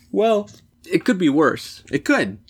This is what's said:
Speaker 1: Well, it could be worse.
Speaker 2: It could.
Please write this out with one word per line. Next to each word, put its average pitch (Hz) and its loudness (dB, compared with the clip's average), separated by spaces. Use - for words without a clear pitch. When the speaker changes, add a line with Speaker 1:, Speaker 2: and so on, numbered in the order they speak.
Speaker 1:
Well, 208 0
it 175 0
could 214 2
be 165 2
worse. 139 0
Speaker 2:
It 135 -4
could. 135 -2